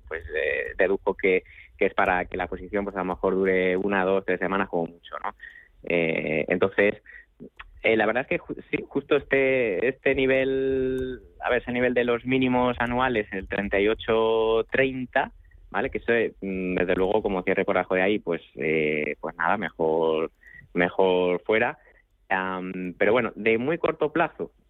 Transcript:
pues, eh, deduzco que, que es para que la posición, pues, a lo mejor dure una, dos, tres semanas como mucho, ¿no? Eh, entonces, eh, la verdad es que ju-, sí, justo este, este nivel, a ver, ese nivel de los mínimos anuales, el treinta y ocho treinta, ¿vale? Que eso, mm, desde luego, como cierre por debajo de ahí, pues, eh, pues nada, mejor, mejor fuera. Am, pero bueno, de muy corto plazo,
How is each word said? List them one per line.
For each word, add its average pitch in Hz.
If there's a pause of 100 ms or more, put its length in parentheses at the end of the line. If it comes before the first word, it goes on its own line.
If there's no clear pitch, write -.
pues, 82 (120)
eh, 71
deduzco 98
que, 92 (340)
que 101
es 92
para 92
que -
la 87
posición, 92
pues, 98
a 95
lo 92
mejor 92
dure 92
una, 98
dos, 95
tres 92
semanas 95
como 85
mucho, -
¿no? 101 (480)
Eh, 80
entonces, 98 (840)
eh, 110
la 107
verdad 113
es -
que 175
ju-, - (160)
sí, - (100)
justo -
este, 131
este 135
nivel, 131 (220)
a -
ver, 120
ese 123
nivel 123
de 120
los 120
mínimos 127
anuales, 120
el 95
treinta 101
y 101
ocho 113
treinta, 131 (360)
¿vale? 107
Que -
eso, - (280)
mm, 92
desde 90
luego, 95
como 95
cierre 95
por 98
debajo 92
de 92
ahí, 101
pues, 82 (140)
eh, 76
pues 80
nada, 87
mejor, 80 (420)
mejor 90
fuera. 117 (520)
Am, 92
pero 101
bueno, 117
de 113
muy 147
corto 156
plazo, 156 (180)